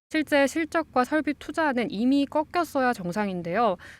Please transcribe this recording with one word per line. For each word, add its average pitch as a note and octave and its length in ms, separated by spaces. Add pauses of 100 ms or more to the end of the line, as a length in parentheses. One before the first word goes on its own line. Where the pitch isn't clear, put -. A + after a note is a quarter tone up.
실제 C#4+ 380
실적과 D4+ 580
설비 D4+ 300
투자는 C#4+ 560
이미 C4 340
꺾였어야 D4 680
정상인데요. F3+ 840 (240)